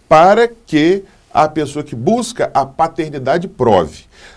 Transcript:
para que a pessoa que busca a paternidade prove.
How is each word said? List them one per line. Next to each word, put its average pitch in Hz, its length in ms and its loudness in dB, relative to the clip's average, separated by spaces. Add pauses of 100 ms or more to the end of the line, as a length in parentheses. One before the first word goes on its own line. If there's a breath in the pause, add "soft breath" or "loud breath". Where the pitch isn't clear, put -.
para 190 400 4
que 185 560 -2 (300 soft breath)
a 151 140 2
pessoa 147 360 -6
que - 120 -12
busca 180 580 -4
a 139 120 0
paternidade 156 800 -4
prove. 95 580 0 (320 soft breath)